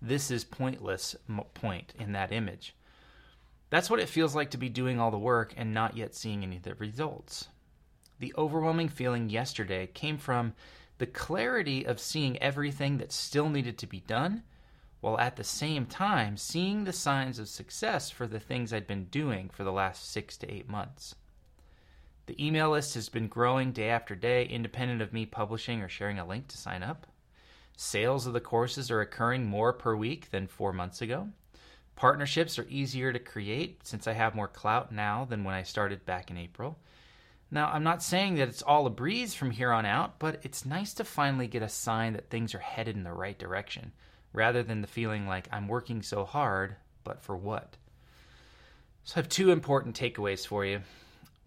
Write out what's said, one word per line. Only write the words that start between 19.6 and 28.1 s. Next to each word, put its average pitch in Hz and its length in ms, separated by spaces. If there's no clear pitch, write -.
the 95 80
last 95 400
six - 260
to 92 140
eight 101 160
months. - 480
The 139 200
email 156 240
list 147 240
has 110 140
been 110 180
growing 127 460
day 113 180
after 117 240
day, 123 320
independent 120 560
of 104 100
me 110 140
publishing 110 560
or 92 60
sharing 101 320
a 85 60
link 113 220
to - 80
sign 90 280
up. - 240
Sales 120 500